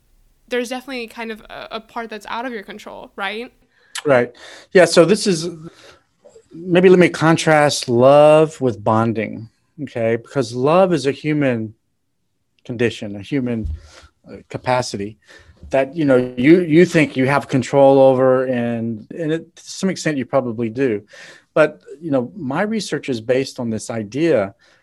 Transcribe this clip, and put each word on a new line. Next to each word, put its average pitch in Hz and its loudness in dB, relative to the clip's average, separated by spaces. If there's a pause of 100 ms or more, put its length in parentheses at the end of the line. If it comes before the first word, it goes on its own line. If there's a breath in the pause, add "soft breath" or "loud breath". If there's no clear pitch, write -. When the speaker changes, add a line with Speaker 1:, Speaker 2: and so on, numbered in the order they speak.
(480)
Speaker 1:
there's 240 -6
definitely 254 -10
kind 226 -14
of 214 -14
a, - -18
a 220 -10
part 226 -14
that's 214 -16
out 233 -4
of 254 -8
your 202 -12
control, 208 -18
right? 214 -8 (540 soft breath)
Speaker 2:
Right. 123 2 (380 loud breath)
Yeah, 175 8
so 165 4
this 208 0
is, 175 -2 (1000 loud breath)
maybe 180 2
let 180 8
me 170 6
contrast 156 0
love 147 6
with 110 -4
bonding, 110 -2 (340)
okay? 117 -4
Because 117 -6
love 165 2
is 135 -2
a 139 0
human 135 -4 (880)
condition, 113 -4
a 104 -14
human, 120 -6 (640 loud breath)
uh, - -18 (120)
capacity 113 -6 (520 soft breath)
that, 135 -2
you 160 -2
know, 127 2
you, 151 4
you 170 4
think 160 0
you 131 0
have 139 0
control 139 4
over, 131 4
and, 117 -6
and 156 -6
it, 165 -10
to - -20
some - -6
extent 156 -6
you 123 -6
probably 120 -4
do. 113 -4 (480 loud breath)
But, 151 0 (180)
you 160 -8
know, 120 -2
my 147 -6
research 208 -6
is 117 -4
based 131 -2
on 120 -6
this 107 -6
idea 117 -2 (280 soft breath)